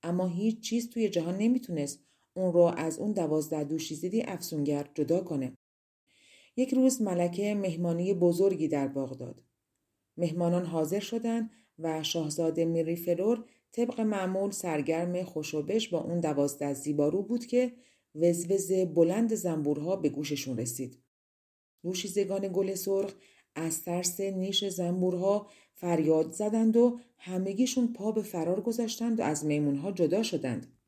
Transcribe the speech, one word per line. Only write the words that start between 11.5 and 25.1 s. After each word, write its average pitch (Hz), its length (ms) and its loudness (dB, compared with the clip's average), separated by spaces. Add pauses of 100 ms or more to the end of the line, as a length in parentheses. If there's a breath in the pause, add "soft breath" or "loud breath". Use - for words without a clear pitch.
و 160 240 -4
شاهزاده 160 640 0
میری 165 320 0
فلور 185 480 0 (280 loud breath)
طبق 233 280 -2
معمول 196 500 0
سرگرم 170 720 -2
خوشوبش 165 680 -4
با 170 120 0
اون 170 200 -2
دوازده 143 540 0
زیبارو 147 480 0
بود 233 240 -4
که 247 260 2 (420 loud breath)
وزوز 175 580 2
بلند 185 640 4
زنبورها 160 600 -2
به 156 120 0
گوششون 139 500 -4
رسید. 123 400 -6 (840)
دوشیزگان 190 680 -2
گل 190 220 0
سرخ 196 400 -2 (400 soft breath)
از 160 280 -4
ترس 175 380 -2
نیش 196 440 -2
زنبورها 180 840 0 (280 loud breath)